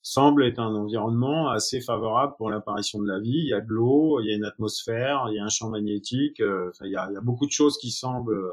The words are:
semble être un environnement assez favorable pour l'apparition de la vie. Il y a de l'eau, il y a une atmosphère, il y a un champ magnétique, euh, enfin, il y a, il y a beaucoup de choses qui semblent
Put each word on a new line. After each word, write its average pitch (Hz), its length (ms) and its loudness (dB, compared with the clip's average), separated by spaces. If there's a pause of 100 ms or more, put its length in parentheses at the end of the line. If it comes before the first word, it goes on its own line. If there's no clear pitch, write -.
semble 143 440 6
être 117 140 2
un 110 160 0
environnement 117 720 0
assez 117 340 -2
favorable 117 560 0
pour 110 100 -4
l'apparition 104 520 -4
de 104 60 -2
la 95 120 -2
vie. 120 220 0
Il 151 80 0
y 123 40 0
a 101 80 2
de 113 80 -10
l'eau, 131 520 4
il 107 60 -2
y 107 60 0
a 104 40 0
une 104 80 0
atmosphère, 117 840 -4
il 107 80 -4
y - 20 -4
a 101 60 -6
un 104 40 -4
champ 110 200 -4
magnétique, 107 720 -2
euh, 95 300 0
enfin, - 160 -14
il 98 60 -6
y 95 40 -4
a, 92 140 -4
il 101 40 -6
y - 20 -8
a 98 40 -8
beaucoup 120 240 -2
de 143 60 -2
choses 147 280 4
qui 123 120 -8
semblent 113 640 -4